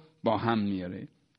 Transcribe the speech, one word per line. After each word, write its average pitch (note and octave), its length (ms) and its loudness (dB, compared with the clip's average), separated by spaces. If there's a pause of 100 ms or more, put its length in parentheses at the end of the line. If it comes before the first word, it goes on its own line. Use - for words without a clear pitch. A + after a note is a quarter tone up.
(240)
با A2 140 4
هم A2+ 220 2
میاره. G2 480 -2 (320)